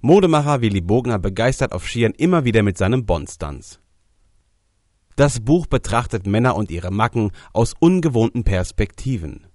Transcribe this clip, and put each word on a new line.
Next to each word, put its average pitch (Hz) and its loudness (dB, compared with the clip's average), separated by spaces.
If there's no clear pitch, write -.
Modemacher 147 4
Willy 101 0
Bogner 110 0
begeistert 120 -2
auf - -8
Skiern 117 0
immer 165 2
wieder 110 4
mit 98 0
seinem 110 -2
Bond-Stunts. 78 -8
Das 139 2
Buch 147 0
betrachtet 117 -2
Männer 110 0
und 95 -4
ihre 87 -8
Macken 107 -2
aus 113 0
ungewohnten 160 2
Perspektiven. 95 -4